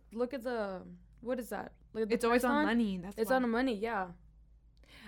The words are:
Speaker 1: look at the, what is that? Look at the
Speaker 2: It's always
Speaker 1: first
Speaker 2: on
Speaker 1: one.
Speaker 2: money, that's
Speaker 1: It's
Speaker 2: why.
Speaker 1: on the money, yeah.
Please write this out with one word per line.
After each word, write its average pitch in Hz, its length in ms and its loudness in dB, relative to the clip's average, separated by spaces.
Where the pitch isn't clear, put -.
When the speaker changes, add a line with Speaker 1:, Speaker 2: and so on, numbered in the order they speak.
Speaker 1:
look 240 220 -2
at 247 100 -6
the, 202 420 -4
what 240 180 -2
is 214 100 -8
that? 196 220 -6
Look 220 100 -2
at 208 60 -2
the 233 60 4
Speaker 2:
It's 226 100 0
always 233 160 6
Speaker 1:
first 247 100 4
Speaker 2:
on 285 60 2
Speaker 1:
one. 302 80 4
Speaker 2:
money, 220 320 2
that's 180 200 -10
Speaker 1:
It's 226 120 0
Speaker 2:
why. 262 80 6
Speaker 1:
on 254 40 4
the 247 60 2
money, 240 260 2
yeah. 196 380 -2